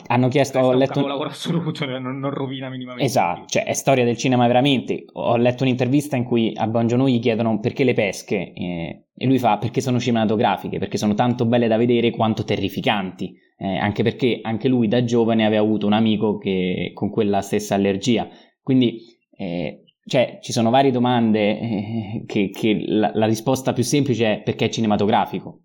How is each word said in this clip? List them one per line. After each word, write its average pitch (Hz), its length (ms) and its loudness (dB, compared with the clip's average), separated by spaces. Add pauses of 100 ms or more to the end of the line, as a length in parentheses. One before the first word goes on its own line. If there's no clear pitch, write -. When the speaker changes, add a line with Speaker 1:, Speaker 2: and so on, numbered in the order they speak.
Speaker 1:
hanno 127 220 2
chiesto, 131 320 0
Speaker 2:
Resta 127 100 4
Speaker 1:
ho 127 40 4
Speaker 2:
un 127 40 2
Speaker 1:
letto 135 160 2
Speaker 2:
capolavoro 143 360 -2
assoluto, 156 420 -4
cioè, 135 260 -6
non, 131 220 -8
non 139 100 -4
rovina 135 400 -6
minimamente 127 340 -8
Speaker 1:
Esatto, 113 280 2
Speaker 2:
il 85 60 -4
film. - 100 -16
Speaker 1:
cioè, - 180 -2
è 113 80 -2
storia 127 320 2
del 120 120 0
cinema 123 280 2
veramente. 123 680 2
Ho - 240 0
letto 123 260 2
un'intervista 131 520 0
in 120 100 0
cui 117 300 0
a 113 120 -2
Bong 117 200 0
Joon-ho 127 220 2
gli 120 100 2
chiedono 113 400 0
perché - 240 -2
le 127 100 4
pesche, 101 600 -2
eh, 87 520 -8 (100)
e - 100 -6
lui 127 140 2
fa: 107 180 2
"Perché 120 240 -4
sono 123 180 0
cinematografiche, 110 800 0
perché 98 220 -4
sono 104 160 0
tanto 123 320 0
belle 120 200 2
da 110 100 2
vedere 117 340 2
quanto 110 320 0
terrificanti". 98 1040 -4 (140)
Eh, 95 160 -4
anche 104 260 0
perché 110 380 0
anche 110 280 -2
lui 120 180 2
da 120 160 2
giovane 113 420 2
aveva 107 160 4
avuto 107 240 0
un 104 60 2
amico 107 460 2
che 92 560 -2
con 104 160 -4
quella 101 320 0
stessa 104 340 -2
allergia. 98 500 2 (380)
Quindi, 127 380 2 (340)
eh, 87 480 -8 (240)
cioè, - 340 0
ci - 120 -8
sono 113 160 2
varie 135 220 4
domande, 117 680 2
eh, 107 640 -6
che, 95 260 0
che 104 360 0
la, 107 260 0
la 110 120 2
risposta 127 480 0
più 123 100 0
semplice 117 520 0
è: - 80 -6
perché 113 240 0
è - 20 -2
cinematografico. 104 960 0